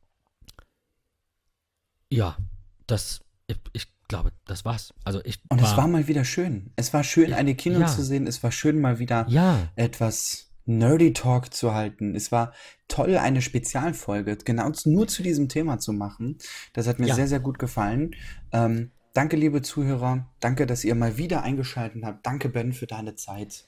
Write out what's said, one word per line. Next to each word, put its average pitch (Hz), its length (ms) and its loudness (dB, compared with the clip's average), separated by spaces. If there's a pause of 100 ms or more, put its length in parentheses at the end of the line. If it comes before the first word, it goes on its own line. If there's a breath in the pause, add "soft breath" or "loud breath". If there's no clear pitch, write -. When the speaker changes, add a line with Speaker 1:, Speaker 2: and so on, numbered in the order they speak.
(2000)
Speaker 1:
ja, 101 260 0 (500)
das, - 380 -4 (240)
ich, - 80 -4 (160)
ich - 160 -10 (180)
glaube, 85 240 0 (140)
das 92 200 -10
war's. 113 380 -6
Also 98 220 -4
ich - 240 -8
Speaker 2:
Und 123 120 4
es 110 100 6
Speaker 1:
war 104 80 4
Speaker 2:
war 143 100 4
mal 160 180 2
wieder 147 180 2
schön. 127 520 -4
Es - 180 -2
war 147 80 4
schön, 160 280 4
Speaker 1:
Ich, 127 40 -2
Speaker 2:
eine 135 220 2
Keynote 120 260 2
Speaker 1:
ja. 170 60 4
Speaker 2:
zu 139 160 0
sehen. 135 240 -2
Es 120 160 -6
war 117 80 0
schön, 151 280 2
mal 123 200 2
wieder 117 280 0
Speaker 1:
Ja. 131 460 4
Speaker 2:
etwas - 760 -2 (280)
Nerdy 143 340 6
Talk 123 400 0
zu 113 220 0
halten. 104 400 -2
Es 101 160 -6
war 117 220 0 (340 loud breath)
toll, 180 300 2
eine 131 260 2
Spezialfolge 117 920 -4
genau 117 340 -2
z-, - 160 -8
nur 190 220 4
zu - 140 -6
diesem 147 260 0
Thema 156 300 -2
zu - 140 -6
machen. 104 460 -6 (340 loud breath)
Das 117 140 -4
hat 120 120 0
mir 123 100 2
Speaker 1:
Ja. 131 60 2
Speaker 2:
sehr, 135 120 2
sehr 139 140 0
gut 131 180 -4
gefallen. 120 560 -2 (380 loud breath)
Ähm, 117 380 2 (220)
danke, 147 240 2
liebe 151 260 2
Zuhörer. 127 640 -2 (100)
Danke, 127 280 0
dass 123 180 -2
ihr 110 100 2
mal 117 220 2
wieder 165 260 -2
eingeschaltet 123 640 -4
habt. 107 200 -10
Danke, 135 240 -4
Ben, 120 240 -2
für 123 140 -8
deine 110 300 -10
Zeit. - 520 -12